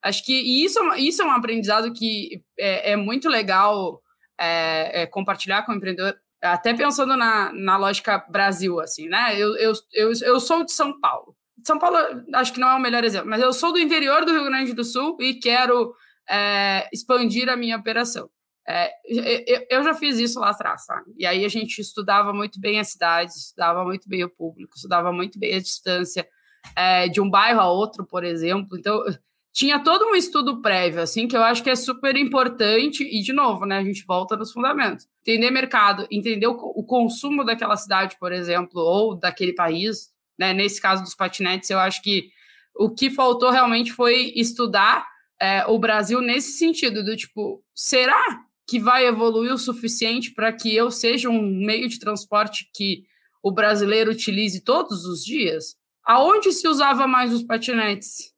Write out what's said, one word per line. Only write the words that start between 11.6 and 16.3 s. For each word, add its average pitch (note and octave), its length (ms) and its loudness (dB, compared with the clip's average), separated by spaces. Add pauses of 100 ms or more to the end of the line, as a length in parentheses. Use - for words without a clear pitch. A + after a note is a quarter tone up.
São D#4 140 0
Paulo, F4 180 2 (380)
acho B3 180 0
que B3 60 -8
não B3+ 100 4
é C4 60 6
o C4 60 0
melhor A#3+ 220 0
exemplo, G#3 260 -2
mas A3 120 0
eu B3+ 100 4
sou E4 220 0
do F4 60 2
interior D#4 440 2
do E4 80 0
Rio D4+ 140 2
Grande C4 280 -2
do A#3 120 -4
Sul C#4 340 -4
e B3+ 140 0
quero, B3 600 2 (360)
é, G3+ 640 0